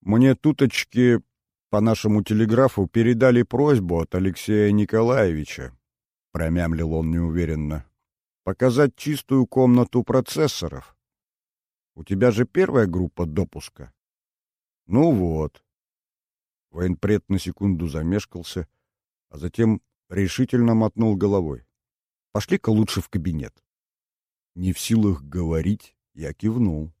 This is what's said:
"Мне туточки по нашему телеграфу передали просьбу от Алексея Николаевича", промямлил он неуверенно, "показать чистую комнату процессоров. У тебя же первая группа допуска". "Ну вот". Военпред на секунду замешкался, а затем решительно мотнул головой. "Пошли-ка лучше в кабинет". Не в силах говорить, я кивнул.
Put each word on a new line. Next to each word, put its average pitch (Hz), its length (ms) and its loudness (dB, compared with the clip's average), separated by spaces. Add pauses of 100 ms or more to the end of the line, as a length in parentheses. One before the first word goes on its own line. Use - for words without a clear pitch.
"Мне 120 340 4
туточки 123 840 0 (480)
по 104 120 0
нашему 107 420 0
телеграфу 110 640 0
передали 120 560 4
просьбу 110 560 0
от 82 160 -6
Алексея 101 560 0
Николаевича", 101 1040 0 (540)
промямлил 82 640 -2
он 80 180 -2
неуверенно, 80 760 -4 (580)
"показать 127 520 0
чистую 139 500 -2
комнату 123 580 2
процессоров. - 960 -4 (960)
У - 100 -20
тебя 101 280 2
же 113 140 2
первая 139 420 2
группа 87 400 -2
допуска". 76 680 -8 (960)
"Ну 143 240 2
вот". 82 520 -2 (1080)
Военпред 92 580 -2
на 98 80 0
секунду 90 500 -2
замешкался, 85 800 -6 (640)
а 76 80 -20
затем 107 440 0 (280)
решительно 117 640 0
мотнул 110 420 0
головой. 90 500 -2 (680)
"Пошли-ка - 380 -4
лучше 107 320 0
в - 80 -12
кабинет". 80 540 -8 (920)
Не 90 180 -2
в - 60 -8
силах 101 440 0
говорить, 80 720 -4 (180)
я 73 200 -10
кивнул. 95 680 -2